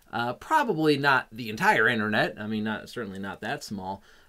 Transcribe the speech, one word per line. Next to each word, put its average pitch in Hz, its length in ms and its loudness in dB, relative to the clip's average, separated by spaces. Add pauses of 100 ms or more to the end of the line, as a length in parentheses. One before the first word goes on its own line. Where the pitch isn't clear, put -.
(120)
Uh, 120 220 -2
probably 165 600 2
not 135 360 4
the 113 180 -8
entire 123 380 4
internet, 110 500 0
I 107 80 -8
mean, 107 160 -4
not, 107 260 -6
certainly 98 300 -10
not 95 220 -10
that 131 240 -6
small, 95 400 -8 (240)